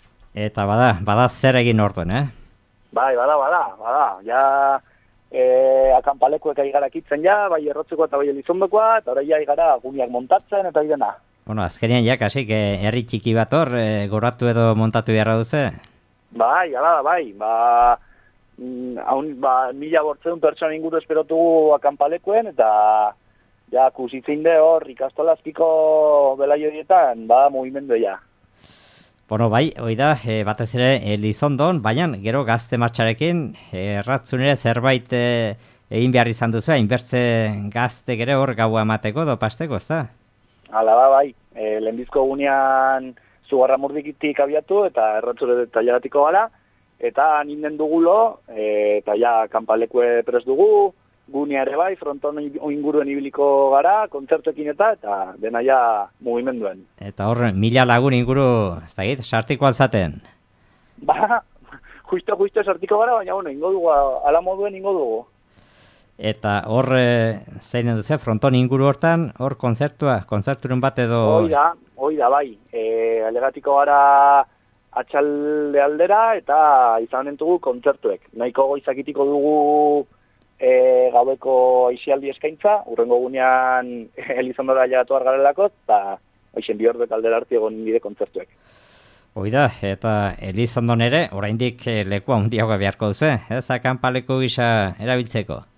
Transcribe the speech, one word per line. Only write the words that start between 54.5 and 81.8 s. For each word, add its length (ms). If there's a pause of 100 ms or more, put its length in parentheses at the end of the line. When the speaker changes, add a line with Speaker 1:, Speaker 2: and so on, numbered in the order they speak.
Speaker 2:
eta, 240
eta 200 (220)
dena 240
ja 160 (400)
mugimenduen. 640 (160)
Speaker 1:
Eta 300
hor, 240
mila 340
lagun 300
inguru, 320 (340)
ez 120
dakit, 280
sartiko 460
alzaten? 500 (800)
Speaker 2:
Ba, 440 (680)
justo, 240
justo 280
sartiko 360
gara, 220
baina, 120
bueno, 200
ingo 180
dugu, 200
ala 500
moduen 340
ingo 180
dugu. 260 (1000)
Speaker 1:
Eta 480
hor, 320
eh, 400 (220)
zein 340
duzu, 240
fronton 400
inguru 300
hortan, 400 (100)
hor 160
kontzertua, 720
kontzerturen 560
bat 160
edo? 220 (160)
Speaker 2:
Hoi 160
da, 160 (260)
hoi 220
da, 100
bai. 300 (160)
Eh, 500
Alegatiko 540
gara... 240 (1000)
Atxalde 800
aldera 400 (160)
eta 200 (460)
izanen 340
dugu 260
kontzertuek. 720
Nahiko 340
goizakitiko 560
dugu, 280 (1040)
eh, 540
gaueko 420 (340)